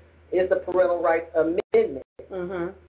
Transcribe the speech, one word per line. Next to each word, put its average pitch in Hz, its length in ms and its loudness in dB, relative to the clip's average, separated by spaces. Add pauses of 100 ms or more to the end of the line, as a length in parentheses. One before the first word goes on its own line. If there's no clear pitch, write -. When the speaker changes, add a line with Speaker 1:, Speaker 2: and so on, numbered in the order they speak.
(320)
Speaker 1:
is 185 180 2
the 185 80 2
parental 175 440 0
rights 165 340 0
amendment. 165 720 0 (260)
Speaker 2:
Mm-hmm. 180 360 -6 (220)